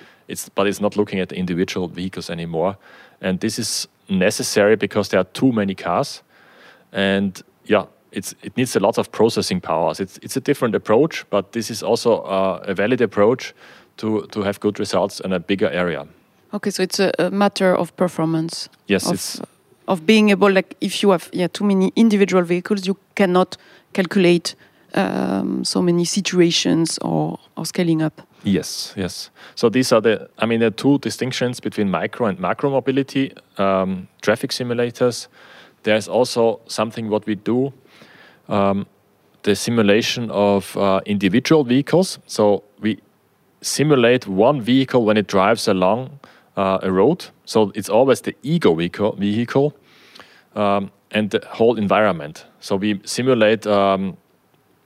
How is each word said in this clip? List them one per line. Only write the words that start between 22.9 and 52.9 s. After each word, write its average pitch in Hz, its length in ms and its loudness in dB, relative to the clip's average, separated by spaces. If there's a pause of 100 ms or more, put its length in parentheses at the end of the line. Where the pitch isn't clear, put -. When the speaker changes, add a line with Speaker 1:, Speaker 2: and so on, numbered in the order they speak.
Speaker 2:
cannot 180 420 2 (380)
calculate, 175 600 2 (400)
um, - 720 -2
so 185 180 -2
many 175 220 2
situations 170 920 0
or, 160 400 -4 (180)
or 160 100 -8
scaling 165 360 0
up. 156 180 -4 (240)
Speaker 1:
Yes, - 520 -4
yes. - 340 -8 (240)
So 117 160 2
these 127 220 0
are 113 80 6
the, 110 280 0 (100)
I 110 80 -2
mean, 117 140 0
the 113 100 2
two 139 280 2
distinctions 127 600 -4
between 101 300 -2
micro 92 360 -2
and 95 120 -2
macro 101 320 -2
mobility, 135 640 -2 (240)
um, 95 520 0 (120)
traffic - 300 0
simulators. 120 800 -2 (560)
There's 107 220 2
also 113 600 2
something 113 420 -4
what 104 180 -2
we 110 80 -2
do, 123 380 -2 (760)
um, 101 380 0 (560)
the 101 140 0
simulation 113 720 0
of, 139 460 0
uh, 98 300 2
individual 104 580 2
vehicles. 143 640 0
So 104 360 2 (180)
we 104 180 -2 (640)
simulate 127 640 2
one 117 320 4
vehicle 123 440 2
when 107 120 4
it 104 100 0
drives 101 400 2
along, 110 540 0 (360)
uh, 95 260 0
a 95 100 -2
road. 113 340 2 (180)
So 107 300 2
it's 101 140 -8
always 123 320 4
the - 220 -8
ego 143 320 2
vehicle, 87 380 -2
vehicle, 120 600 0 (800)
um, 101 360 0 (200)
and 107 200 -2
the 104 180 0
whole 113 300 2
environment. 92 640 0 (160)
So - 160 -4
we 101 280 -2